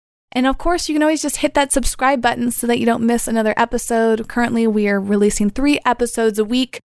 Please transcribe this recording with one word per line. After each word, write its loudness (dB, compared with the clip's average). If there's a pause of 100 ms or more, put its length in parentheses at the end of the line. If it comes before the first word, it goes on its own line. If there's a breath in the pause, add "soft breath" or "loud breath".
(320)
And 0
of 0
course, -2
you -2
can 0
always 0
just -4
hit 0
that 0
subscribe 0
button 0
so -2
that 2
you -2
don't 0
miss 0
another 0
episode. 0
Currently, 0
we 2
are 0
releasing 2
three 2
episodes 0
a 2
week, -2 (100)